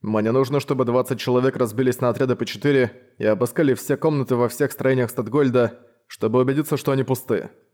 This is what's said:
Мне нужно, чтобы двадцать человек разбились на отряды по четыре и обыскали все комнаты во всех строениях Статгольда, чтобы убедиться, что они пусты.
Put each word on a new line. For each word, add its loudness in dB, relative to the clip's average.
Мне 0
нужно, 0
чтобы -2
двадцать 0
человек 0
разбились 0
на 2
отряды 0
по -4
четыре 0
и -4
обыскали 2
все -2
комнаты 0
во 2
всех -2
строениях 0
Статгольда, 0
чтобы 0
убедиться, 0
что -2
они 0
пусты. -2